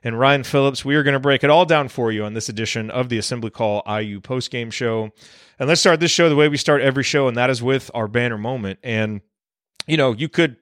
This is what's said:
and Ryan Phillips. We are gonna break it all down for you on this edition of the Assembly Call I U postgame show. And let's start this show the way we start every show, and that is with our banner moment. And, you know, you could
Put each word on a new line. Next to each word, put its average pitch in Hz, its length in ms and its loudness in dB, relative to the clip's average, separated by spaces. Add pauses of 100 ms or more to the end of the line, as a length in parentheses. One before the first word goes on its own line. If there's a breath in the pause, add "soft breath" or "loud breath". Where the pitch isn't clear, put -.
and 113 140 -6
Ryan 135 240 2
Phillips. 139 400 0
We 139 120 -2
are 151 80 2
gonna 139 140 2
break 139 280 2
it 143 40 4
all 170 160 6
down 156 220 2
for 113 240 -2
you 107 140 -4
on 107 80 -10
this 113 160 -8
edition 110 420 -6
of 127 160 -4
the 120 100 -2
Assembly 113 320 -6
Call 104 360 -2
I 107 160 -4
U 104 180 -8
postgame 120 500 -8
show. 113 440 -4 (440 soft breath)
And 139 120 -2
let's 170 100 4
start 165 220 4
this 170 100 2
show 170 160 4
the 147 80 4
way 151 140 6
we 143 80 -2
start 143 240 2
every 135 220 2
show, 139 260 2
and 117 80 -4
that 127 120 2
is 120 140 -2
with 131 300 -2
our 110 160 -4
banner 120 280 -2
moment. 107 460 -6
And, 110 380 -4 (680)
you 151 80 2
know, 135 160 4
you 123 160 -6
could 151 340 0